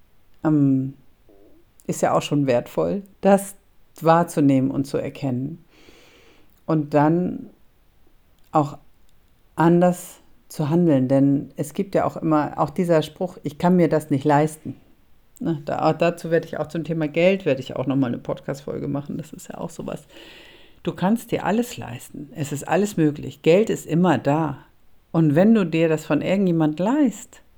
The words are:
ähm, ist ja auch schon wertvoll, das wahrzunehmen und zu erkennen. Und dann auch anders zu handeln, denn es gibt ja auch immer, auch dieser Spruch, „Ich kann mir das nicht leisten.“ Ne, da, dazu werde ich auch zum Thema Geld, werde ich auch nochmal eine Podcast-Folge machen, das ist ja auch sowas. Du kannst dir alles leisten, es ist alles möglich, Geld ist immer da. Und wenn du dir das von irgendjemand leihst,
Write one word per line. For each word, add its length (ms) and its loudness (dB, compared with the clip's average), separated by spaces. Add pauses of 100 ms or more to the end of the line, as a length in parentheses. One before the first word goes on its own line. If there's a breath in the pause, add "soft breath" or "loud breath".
(440)
ähm, 500 2 (920)
ist 120 -6
ja 140 2
auch 80 2
schon 240 0
wertvoll, 560 -2 (180)
das 360 2 (440)
wahrzunehmen 680 4
und 160 -4
zu 120 -6
erkennen. 680 -6 (1000 soft breath)
Und 300 -2
dann 560 0 (1000)
auch 260 0 (760)
anders 640 2 (280)
zu 200 -6
handeln, 400 2
denn 480 2
es 180 -8
gibt 220 -4
ja 80 2
auch 120 -4
immer, 420 -2
auch 120 -2
dieser 320 2
Spruch, 400 -10
„Ich 160 -8
kann 160 4
mir 140 4
das 220 -2
nicht 140 0
leisten.“ 520 0 (640)
Ne, 240 -4
da, 280 0
dazu 380 -2
werde 160 0
ich 120 -10
auch 100 -6
zum 160 -8
Thema 240 -4
Geld, 360 0
werde 160 0
ich 140 -12
auch 120 -6
nochmal 240 0
eine 120 -8
Podcast-Folge 640 -8
machen, 300 -8
das 160 -14
ist 160 -18
ja 100 -16
auch 120 -10
sowas. 360 -12 (760 loud breath)
Du 120 -6
kannst 380 -2
dir 120 -4
alles 340 -2
leisten, 580 -14
es 160 -6
ist 160 -8
alles 280 0
möglich, 460 -2
Geld 280 4
ist 160 -6
immer 320 2
da. 400 -2 (520)
Und 240 2
wenn 180 6
du 140 4
dir 220 0
das 160 -2
von 180 -2
irgendjemand 560 0
leihst, 640 -2 (140)